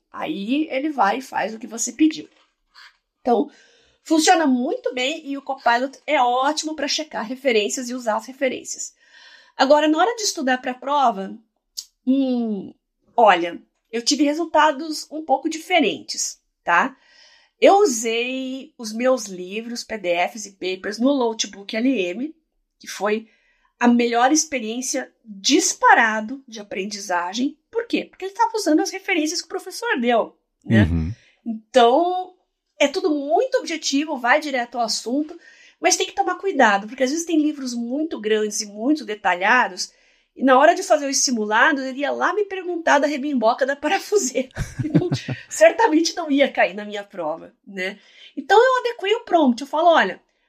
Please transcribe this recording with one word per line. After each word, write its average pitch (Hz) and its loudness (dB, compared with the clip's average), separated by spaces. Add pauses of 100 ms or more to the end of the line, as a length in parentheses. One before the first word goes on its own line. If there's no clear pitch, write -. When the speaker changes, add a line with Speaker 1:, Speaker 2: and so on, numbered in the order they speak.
(100)
Speaker 1:
Aí 214 -4
ele 277 4
vai 233 2
e 262 -10
faz 220 -4
o 220 -12
que 226 -14
você 226 -6
pediu. 311 2 (920)
Então, 254 0 (540)
funciona 320 4
muito 262 -2
bem 262 -4
e 277 -6
o 277 -14
Copilot 262 -2 (100)
é 277 2
ótimo 277 0
pra 285 -6
checar 302 -6
referências 247 -2
e 240 -8
usar 240 -4
as - -8
referências. - -8 (640)
Agora, 294 4
na 311 4
hora 427 2
de 453 -8
estudar 262 -2
pra 254 -8
prova, 240 -2 (720)
hum, 247 0 (420)
olha, 180 4 (280)
eu 233 -6
tive 277 2
resultados 311 0
um 311 -10
pouco 269 0
diferentes, 311 -2 (240)
tá? 180 2 (640)
Eu 349 8
usei 262 -2
os 214 -12
meus 247 0
livros, 202 -10
P 220 -10
D 180 0
Fs 214 -14
e 196 -18
papers 190 -8
no 277 2
Notebook 220 -4
L 233 0
M, 226 -2 (440)
que - -20
foi 214 -4 (520)
a 240 4
melhor 240 2
experiência 254 -4 (140)
disparado 233 2
de 220 -16
aprendizagem. 202 -6 (140)
Por 466 -6
quê? - -4
Porque - -16
ele 381 -10
tava 453 -2
usando 320 2
as 392 -2
referências 349 -4
que - -10
o - -20
professor 370 -6
deu, 233 0 (280)
né? 107 6
Speaker 2:
Uhum. 82 -2 (320)
Speaker 1:
Então, 262 2 (440)
é 294 4
tudo 370 -2
muito 320 0
objetivo, 311 -4
vai 247 2
direto 254 -6
ao 240 -2
assunto, 285 -6 (420)
mas 349 2
tem 381 -2
que - -12
tomar 359 -2
cuidado, 233 2
porque 262 -8
às 254 0
vezes 330 -4
tem 320 0
livros 277 -2
muito 247 -6
grandes 214 -2
e 214 -6
muito 226 -2
detalhados, 202 0 (460)
e 240 -2
na 262 8
hora 330 6
de 370 -6
fazer 302 0
os 277 -2
simulados, 247 2
ele 262 -8
ia 277 -2
lá 254 -2
me 415 0
perguntar 349 0
da 294 0
rebimboca 262 -2
da 277 -2
parafuseira. 302 -2 (180)
<laughs> - -8
Então, 311 0 (380)
certamente 330 4
não 320 -6
ia 277 4
cair 185 0
na 208 -10
minha 208 -10
prova, 170 -8 (140)
né? 196 -8 (380)
Então, 392 2
eu 508 2
adequei 453 -4
o 466 -4
prompt. 285 2
Eu 285 -12
falo, 320 2
"Olha, 226 2 (280)